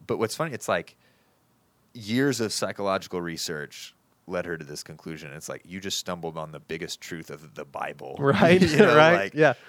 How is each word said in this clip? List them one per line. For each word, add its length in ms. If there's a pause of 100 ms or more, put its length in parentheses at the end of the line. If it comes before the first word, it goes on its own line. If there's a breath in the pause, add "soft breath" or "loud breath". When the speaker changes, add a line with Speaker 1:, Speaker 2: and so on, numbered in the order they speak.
Speaker 1:
But 120
what's 160
funny, 180
it's 160
like 280 (960)
years 460
of 120
psychological 680
research 720 (320)
led 180
her 140
to 60
this 180
conclusion. 500
It's 160
like, 160
you 160
just 180
stumbled 380
on 160
the 80
biggest 400
truth 300
of 240
the 100
Bible. 520
<laughs> 40
Speaker 2:
Right, 400
Speaker 1:
You 180
know, 180
Speaker 2:
<laughs> 0
right, 180
Speaker 1:
like, 200
Speaker 2:
yeah. 200 (140 loud breath)